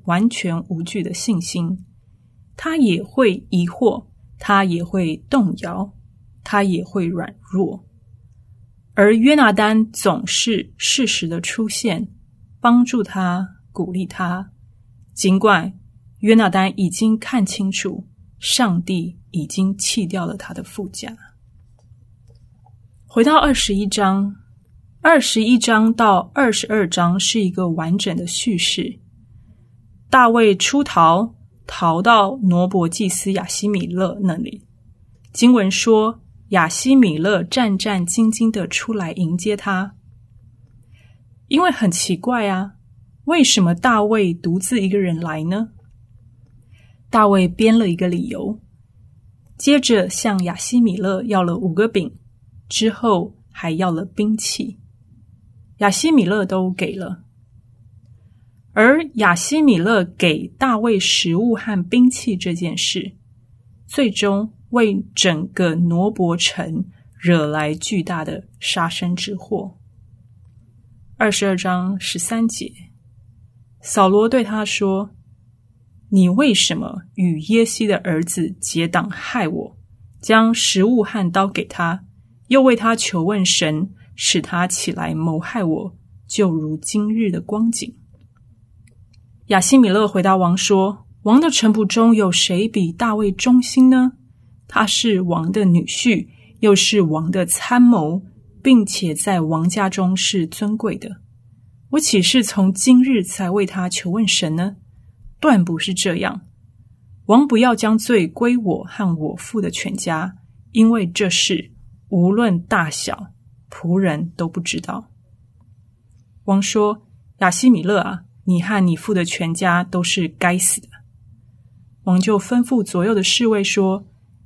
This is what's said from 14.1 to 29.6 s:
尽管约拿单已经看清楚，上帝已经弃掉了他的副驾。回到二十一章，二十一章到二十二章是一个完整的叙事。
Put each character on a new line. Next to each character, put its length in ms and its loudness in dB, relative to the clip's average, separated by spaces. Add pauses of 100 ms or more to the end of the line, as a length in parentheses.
尽 260 2
管 400 0 (400)
约 160 4
拿 140 4
单 260 0
已 140 0
经 280 -2
看 280 -2
清 260 -4
楚， 340 -8 (320)
上 460 0
帝 340 -6 (140)
已 160 -6
经 300 -2
弃 280 -4
掉 200 -6
了 100 -8
他 180 -14
的 80 -12
副 280 -12
驾。 260 -14 (1900)
回 180 2
到 140 4
二 160 4
十 200 -2
一 140 -2
章， 480 -2 (680)
二 200 6
十 220 0
一 160 4
章 340 2
到 400 2
二 180 2
十 160 -4
二 220 0
章 300 0
是 220 -2
一 100 0
个 180 -4
完 280 -2
整 200 -4
的 80 -6
叙 320 -4
事。 420 -4 (1120)